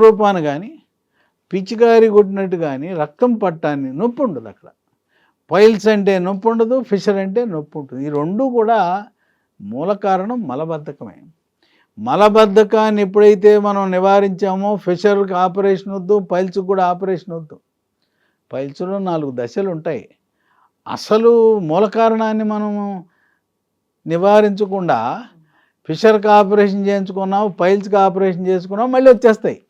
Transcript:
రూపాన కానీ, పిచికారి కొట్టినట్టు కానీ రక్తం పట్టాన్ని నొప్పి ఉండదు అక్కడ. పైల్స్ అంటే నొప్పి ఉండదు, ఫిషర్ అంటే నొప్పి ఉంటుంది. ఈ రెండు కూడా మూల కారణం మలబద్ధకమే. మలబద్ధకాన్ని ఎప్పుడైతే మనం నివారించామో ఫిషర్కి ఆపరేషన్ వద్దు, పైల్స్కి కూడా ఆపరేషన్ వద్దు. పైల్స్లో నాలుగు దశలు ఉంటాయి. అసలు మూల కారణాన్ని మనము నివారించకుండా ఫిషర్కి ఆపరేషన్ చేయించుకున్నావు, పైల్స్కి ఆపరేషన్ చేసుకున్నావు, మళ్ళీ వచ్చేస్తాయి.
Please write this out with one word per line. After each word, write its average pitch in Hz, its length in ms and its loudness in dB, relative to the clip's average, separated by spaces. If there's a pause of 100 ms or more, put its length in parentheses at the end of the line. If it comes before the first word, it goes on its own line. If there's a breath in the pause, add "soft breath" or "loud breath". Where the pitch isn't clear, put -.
రూపాన 208 320 6 (120)
కానీ, 165 220 -8 (800)
పిచికారి 226 640 4
కొట్టినట్టు 196 420 2 (100)
కానీ 139 220 -6 (120)
రక్తం 151 300 -2 (120)
పట్టాన్ని 151 480 -4 (100)
నొప్పి 240 260 -4
ఉండదు 123 260 -8
అక్కడ. - 160 -20 (800)
పైల్స్ 208 440 4
అంటే 196 180 0 (140)
నొప్పి 190 240 -4
ఉండదు, 226 260 0 (140)
ఫిషర్ 202 340 -2
అంటే 190 160 -4 (140)
నొప్పి 151 260 -10
ఉంటుంది. 131 260 -12
ఈ 151 120 -6
రెండు 185 260 -4 (120)
కూడా 226 220 2 (920)
మూల 147 180 -6 (140)
కారణం 196 340 -2 (120)
మలబద్ధకమే. 147 680 -10 (880)
మలబద్ధకాన్ని 208 1000 4
ఎప్పుడైతే 208 440 4 (160)
మనం 202 160 -2 (120)
నివారించామో 196 760 0 (140)
ఫిషర్కి 196 500 -2 (120)
ఆపరేషన్ 196 500 -2
వద్దు, 190 200 -2 (160)
పైల్స్కి 185 380 -4
కూడా 190 220 0
ఆపరేషన్ 180 460 -6
వద్దు. 156 180 -18 (960)
పైల్స్లో 143 460 -8 (100)
నాలుగు 156 320 -4
దశలు 190 340 -6
ఉంటాయి. 156 300 -8 (800)
అసలు 220 460 0 (380)
మూల 180 140 2 (140)
కారణాన్ని 220 560 0
మనము 208 300 -6 (1300)
నివారించకుండా 196 840 2 (880)
ఫిషర్కి 214 400 2 (100)
ఆపరేషన్ 202 500 2
చేయించుకున్నావు, 196 600 -4 (120)
పైల్స్కి 196 360 0 (100)
ఆపరేషన్ 185 440 -2
చేసుకున్నావు, 190 440 -4
మళ్ళీ 262 200 6
వచ్చేస్తాయి. 214 440 0 (120)